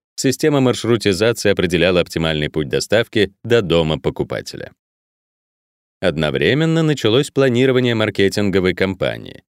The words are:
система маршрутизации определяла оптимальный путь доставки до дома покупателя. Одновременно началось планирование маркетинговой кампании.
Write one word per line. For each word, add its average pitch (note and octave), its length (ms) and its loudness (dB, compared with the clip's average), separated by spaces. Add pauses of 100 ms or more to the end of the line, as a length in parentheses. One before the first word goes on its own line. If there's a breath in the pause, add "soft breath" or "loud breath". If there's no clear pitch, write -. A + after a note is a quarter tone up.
(160)
система C#3+ 460 0
маршрутизации A2 880 0
определяла F2+ 520 2
оптимальный D#2+ 500 -2
путь D2+ 180 -4
доставки G2+ 640 0 (100)
до A#2 200 2
дома D#2+ 360 0
покупателя. - 760 -8 (1300)
Одновременно F2+ 840 0
началось C#3 480 0
планирование B2+ 640 2
маркетинговой G2 800 0
кампании. C#2 720 -4